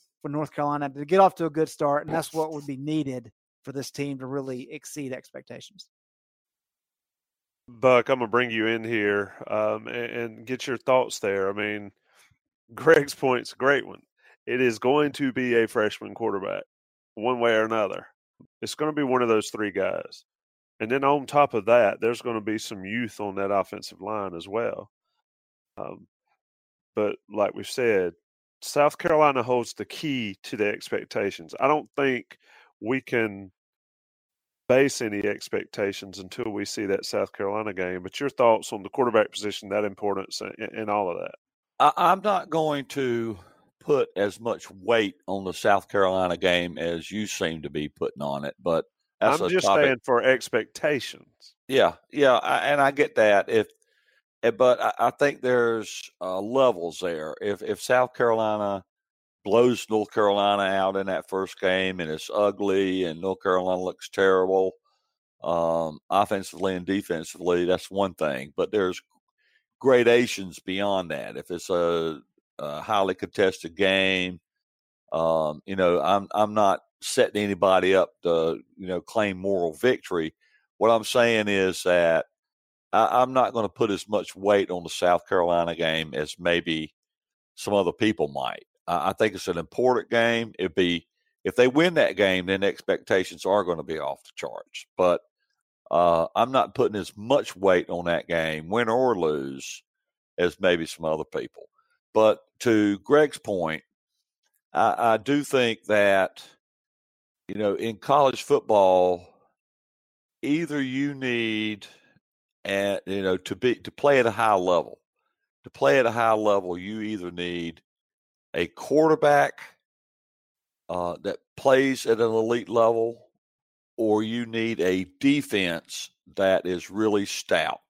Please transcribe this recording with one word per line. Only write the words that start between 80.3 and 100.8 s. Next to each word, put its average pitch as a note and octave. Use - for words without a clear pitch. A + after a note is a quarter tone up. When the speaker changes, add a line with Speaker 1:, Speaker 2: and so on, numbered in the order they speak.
Speaker 3:
What G#2+
I'm A2+
saying A#2
is F#2+
that E2+
I, A2+
I'm B2+
not B2+
gonna G#2+
put A2+
as F#2+
much G2+
weight G2
on F2
the E2
South F2
Carolina E2+
game D#2+
as D2+
maybe E2+
some G2+
other F2
people G#2
might. B1+
I, E2+
I G2
think G#2+
it's F#2
an E2+
important A#2+
game. A#2
It'd F#2
be, F2
if F#2
they B2
win D#3+
that A2
game, F#2
then F#2+
expectations F#2+
are G2
gonna E2
be D#2+
off C#2
the -
charts. -
But, F2+
uh, E2+
I'm A#2+
not B2
putting G#2
as -
much A#2
weight F2+
on F2
that E2+
game, D#2+
win A2+
or B2
lose, C#2
as F2
maybe F2